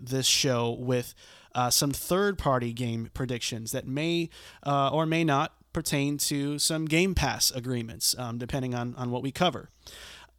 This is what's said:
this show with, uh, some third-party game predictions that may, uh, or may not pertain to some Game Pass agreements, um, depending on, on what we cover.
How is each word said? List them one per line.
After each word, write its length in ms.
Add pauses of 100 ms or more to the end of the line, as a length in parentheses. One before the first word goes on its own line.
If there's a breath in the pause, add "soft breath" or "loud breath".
this 240
show 460
with, 420 (400 soft breath)
uh, 160
some 220
third-party 800
game 420
predictions 560
that 160
may, 420 (380 loud breath)
uh, 260
or 140
may 160
not 320 (180)
pertain 460
to 400
some 280
Game 280
Pass 380
agreements, 680
um, 200
depending 360
on, 220
on 160
what 100
we 80
cover. 400 (680 loud breath)